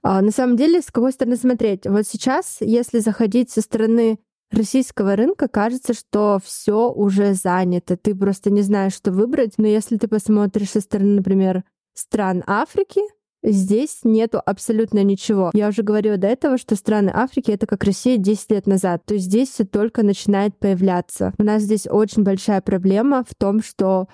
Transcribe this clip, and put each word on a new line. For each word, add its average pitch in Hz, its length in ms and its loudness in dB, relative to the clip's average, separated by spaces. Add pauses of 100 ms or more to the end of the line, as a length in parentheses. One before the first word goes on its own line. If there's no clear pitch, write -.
А, 190 180 2
на 214 100 2
самом 247 260 2
деле, 320 240 2
с - 60 -8
какой 262 260 0
стороны 240 240 -2
смотреть? 226 500 -2
Вот 202 180 0
сейчас, - 540 -4
если 233 400 0
заходить 226 500 0
со 220 120 -2
стороны 226 580 0 (320)
российского 208 640 0
рынка, 269 320 0
кажется, 233 460 -2
что 208 500 0
всё 175 480 0
уже 202 440 2
занято. 180 600 0
Ты 208 180 -2
просто 196 360 -2
не 202 120 4
знаешь, 196 340 0
что 190 180 -4
выбрать. 233 440 0
Но 214 80 2
если 214 300 0
ты 208 140 -2
посмотришь 208 640 0
со 214 100 -2
стороны, 202 340 0
например, 190 480 0 (300)
стран 190 520 -4
Африки, 302 540 -2 (420)
здесь 208 600 0
нету 220 420 2
абсолютно 214 560 -2
ничего. 196 520 0
Я 208 160 2
уже 208 120 -2
говорила 208 360 0
до 190 100 0
этого, 262 300 0
что - 180 -4
страны 208 380 0
Африки — 247 380 -2
это 208 160 -2
как 202 180 -4
Россия 233 320 2
десять 202 340 0
лет 202 160 0
назад. 185 380 0
То - 80 -4
есть 190 140 -2
здесь 233 200 2
всё - 180 -4
только 214 380 -2
начинает 202 560 0
появляться. 185 800 0
У 208 60 2
нас 214 180 2
здесь 208 280 -2
очень 208 340 2
большая 196 360 0
проблема 202 640 0
в - 120 -18
том, 202 280 0
что 190 500 -2